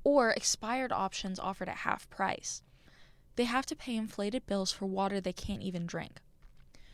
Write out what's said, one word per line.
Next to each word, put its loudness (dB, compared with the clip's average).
or 8
expired 0
options -2
offered -4
at -6
half 0
price. -2
They 2
have 2
to -6
pay -6
inflated -2
bills 2
for -4
water 2
they -2
can't -4
even -2
drink. -6